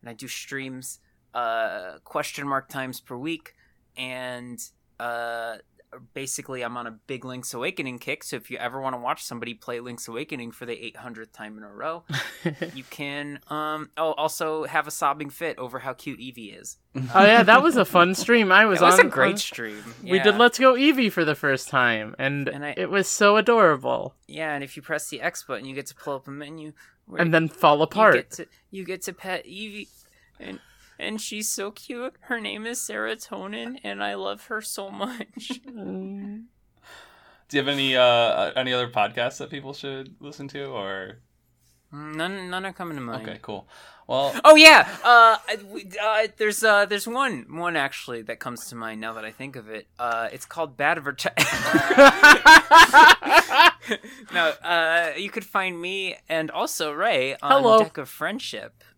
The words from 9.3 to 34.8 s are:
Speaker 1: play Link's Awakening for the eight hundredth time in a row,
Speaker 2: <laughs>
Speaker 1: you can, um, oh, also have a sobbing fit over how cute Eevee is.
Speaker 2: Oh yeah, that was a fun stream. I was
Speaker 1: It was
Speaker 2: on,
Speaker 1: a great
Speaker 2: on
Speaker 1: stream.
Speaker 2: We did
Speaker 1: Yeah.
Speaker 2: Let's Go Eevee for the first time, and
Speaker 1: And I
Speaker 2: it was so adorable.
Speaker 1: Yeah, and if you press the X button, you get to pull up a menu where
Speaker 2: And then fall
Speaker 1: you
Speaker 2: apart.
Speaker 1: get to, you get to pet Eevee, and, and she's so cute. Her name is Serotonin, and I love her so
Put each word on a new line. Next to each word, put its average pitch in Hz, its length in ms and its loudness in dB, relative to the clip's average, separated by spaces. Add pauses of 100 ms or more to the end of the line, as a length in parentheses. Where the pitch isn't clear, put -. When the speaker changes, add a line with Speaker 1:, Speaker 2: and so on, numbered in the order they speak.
Speaker 1:
play 120 260 -12
Link's 123 260 -16
Awakening 120 460 -12
for - 120 -18
the 120 80 -12 (120)
eight 113 120 -18
hundredth 113 360 -20
time 107 260 -18
in 107 60 -20
a 104 80 -20
row, 156 320 -12 (340)
Speaker 2:
<laughs> 165 380 -8
Speaker 1:
you 131 140 -16
can, 143 580 -12
um, 151 480 -8
oh, 156 160 -2
also 156 540 -6
have 151 200 -2
a 151 60 -14
sobbing 143 380 -4
fit 160 280 -10
over 127 220 -12
how 135 120 -10
cute 127 280 -14
Eevee 120 400 -18
is. - 160 -18 (360)
Speaker 2:
Oh 196 120 8
yeah, 226 180 8
that 220 220 8
was 311 120 2
a 208 80 4
fun 180 300 4
stream. 220 380 2
I 208 140 8
was 190 140 2
Speaker 1:
It 175 40 6
was 180 160 6
Speaker 2:
on, 494 60 8
Speaker 1:
a - 20 -4
great 135 240 0
Speaker 2:
on 208 60 -6
Speaker 1:
stream. 107 440 -10 (220)
Speaker 2:
We 180 160 0
did - 60 2
Speaker 1:
Yeah. 208 120 2
Speaker 2:
Let's 240 220 4
Go 262 140 6
Eevee 262 360 0
for 170 140 -2
the 151 100 -2
first 139 340 -4
time, 113 520 -2
and 139 280 -4
Speaker 1:
And 139 160 -10
I 147 120 -10
Speaker 2:
it 185 120 -6
was 196 200 -2
so 208 280 2
adorable. 147 760 2 (140)
Speaker 1:
Yeah, 151 260 -10
and 139 80 -8
if 135 140 -16
you 143 60 -20
press 151 280 -8
the 127 100 -12
X 175 220 -8
button, 117 240 -10
you 135 80 -16
get 135 120 -12
to - 100 -20
pull - 180 -10
up 139 140 -14
a - 20 -16
menu 147 420 -18 (340)
where 180 140 -10
Speaker 2:
And 165 140 0
then 165 140 2
fall 147 300 2
Speaker 1:
you 151 40 2
Speaker 2:
apart. 196 320 2
Speaker 1:
get - 180 -4
to, - 140 -16 (240)
you 190 140 -14
get 185 180 -12
to 190 100 -12
pet 185 320 -10
Eevee, 202 440 -16 (500)
and, 95 220 -18 (400)
and 214 200 -10
she's 214 280 -10
so 202 240 -8
cute. 254 500 -14
Her 233 180 -8
name 214 260 -10
is 240 120 -10
Serotonin, 220 1040 -10
and 202 220 -10
I 202 100 -6
love 196 320 -10
her 220 140 -10
so 196 300 -12